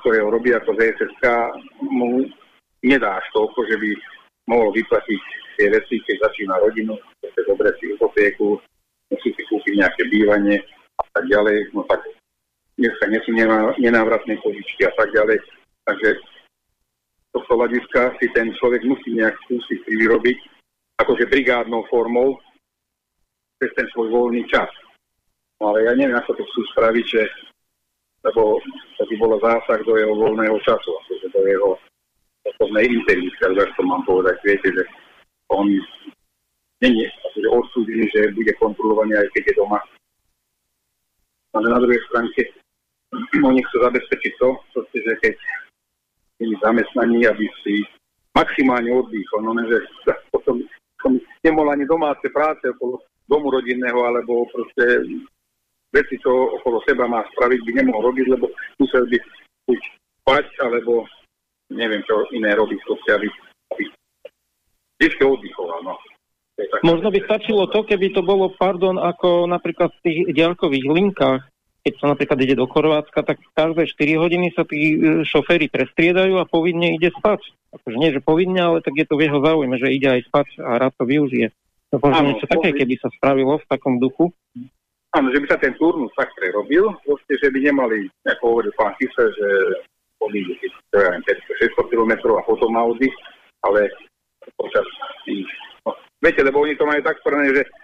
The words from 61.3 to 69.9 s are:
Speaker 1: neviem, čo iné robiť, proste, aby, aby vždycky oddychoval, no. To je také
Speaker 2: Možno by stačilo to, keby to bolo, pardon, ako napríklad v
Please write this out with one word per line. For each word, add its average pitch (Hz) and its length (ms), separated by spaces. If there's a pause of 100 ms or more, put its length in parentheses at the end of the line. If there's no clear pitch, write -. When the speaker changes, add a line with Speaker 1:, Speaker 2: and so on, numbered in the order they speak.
Speaker 1:
neviem, 110 320
čo 107 320
iné 107 160
robiť, 104 320
proste, - 320
aby, 104 120 (440)
aby - 100 (1160)
vždycky - 240
oddychoval, 101 600
no. 92 120 (600)
To - 40
je 101 80
také 110 160
Speaker 2:
Možno 165 240
by 196 160
stačilo 214 480
to, 208 80
keby 196 320
to 196 80
bolo, 185 320
pardon, 185 480
ako 175 480
napríklad 170 400
v - 160